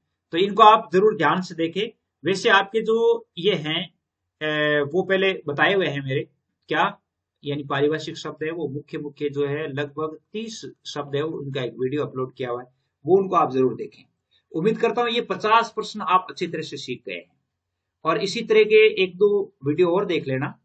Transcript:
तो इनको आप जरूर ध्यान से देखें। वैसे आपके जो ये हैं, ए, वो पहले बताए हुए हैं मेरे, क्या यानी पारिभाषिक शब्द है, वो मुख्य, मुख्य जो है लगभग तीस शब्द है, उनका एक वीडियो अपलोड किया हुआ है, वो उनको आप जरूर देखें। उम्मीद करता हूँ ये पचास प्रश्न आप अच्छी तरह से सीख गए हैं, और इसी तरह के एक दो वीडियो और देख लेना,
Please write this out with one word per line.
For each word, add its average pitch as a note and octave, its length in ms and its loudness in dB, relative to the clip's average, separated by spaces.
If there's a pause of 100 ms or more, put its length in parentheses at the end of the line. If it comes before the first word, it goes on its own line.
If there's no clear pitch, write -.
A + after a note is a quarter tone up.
(320)
तो E3 60 -4
इनको G3+ 260 4
आप A3 300 6
जरूर F#3+ 240 4
ध्यान D#3+ 240 0
से F3+ 140 -10
देखें। E3 440 -4 (240)
वैसे F#3+ 260 0
आपके G3 320 2
जो A3+ 460 2 (100)
ये F#3 180 0
हैं, D3+ 380 -6 (480)
ए, D3+ 400 0
वो D#3 220 -2
पहले F#3+ 440 0
बताए D3+ 260 0
हुए F#3 140 0
हैं C#3+ 140 -6
मेरे, C#3 280 -6 (380)
क्या F3 340 0 (420)
यानी C#3+ 200 -6
पारिभाषिक D3 540 -2
शब्द D3+ 260 -10
है, D#3+ 80 -4
वो E3 160 -6
मुख्य, C#3+ 300 -10
मुख्य D3 320 -8
जो C#3 180 -2
है D3 200 -4
लगभग C#3+ 520 -6 (140)
तीस G#3+ 320 -10 (200)
शब्द C#3 300 -8
है, C#3+ 60 0
उनका C#3+ 400 -6
एक A#2 120 -6
वीडियो C3 320 -4
अपलोड C3 300 -6
किया B2 140 -6
हुआ B2 140 -6
है, - 100 -20 (320)
वो F3+ 120 6
उनको F#3+ 180 2
आप D3 160 4
जरूर B2+ 240 2
देखें। - 280 -12 (480)
उम्मीद G#3 280 0
करता A#3 220 2
हूँ A#3+ 80 0
ये A3+ 120 -2
पचास G#3+ 500 2
प्रश्न G#3 300 -8
आप F#3 280 2
अच्छी E3 180 -6
तरह D#3+ 140 -6
से C#3 160 -10
सीख B2 280 -10
गए F#2 100 -8
हैं, - 220 -14 (680)
और E3 180 0
इसी G#3+ 200 -4
तरह A3 220 6
के G#3+ 400 6
एक F3+ 140 -4
दो G3+ 480 2
वीडियो E3+ 300 2
और F3 100 0
देख D#3+ 220 -2
लेना, C3+ 380 -4